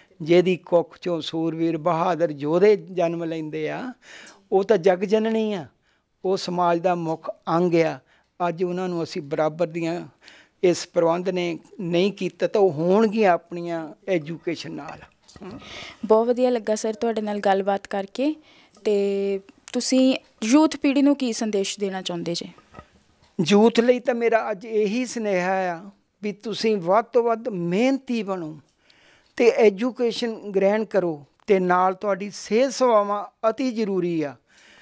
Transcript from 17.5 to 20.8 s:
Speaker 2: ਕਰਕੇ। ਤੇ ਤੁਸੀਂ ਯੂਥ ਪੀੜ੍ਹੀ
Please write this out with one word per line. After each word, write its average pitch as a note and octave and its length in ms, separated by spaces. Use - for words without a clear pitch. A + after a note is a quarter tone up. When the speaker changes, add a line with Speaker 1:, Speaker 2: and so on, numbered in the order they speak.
Speaker 2:
ਕਰਕੇ। B3 480
ਤੇ G3 560
ਤੁਸੀਂ C4 440
ਯੂਥ D4+ 320
ਪੀੜ੍ਹੀ C#4 260